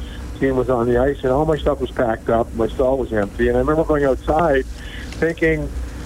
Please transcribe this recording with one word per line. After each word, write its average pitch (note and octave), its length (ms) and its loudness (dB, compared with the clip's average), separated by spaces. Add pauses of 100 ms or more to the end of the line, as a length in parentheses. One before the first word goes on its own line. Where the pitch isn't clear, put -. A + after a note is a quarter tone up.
(400)
team C3+ 160 2
was B2 140 2
on A#2+ 180 2
the A#2+ 100 4
ice, C3+ 260 2
and B2+ 100 2
all D3+ 120 2
my D#3 120 2
stuff C#3+ 240 0
was B2 100 -4
packed A#2 380 -2
up, A2+ 240 0
my A2 160 0
stall C3 280 0
was A#2+ 140 -4
empty, A2 380 0
and A#2+ 80 2
I - 20 4
remember D3+ 240 2
going D3 220 2
outside C#3 600 2
thinking, - 1040 -2 (360)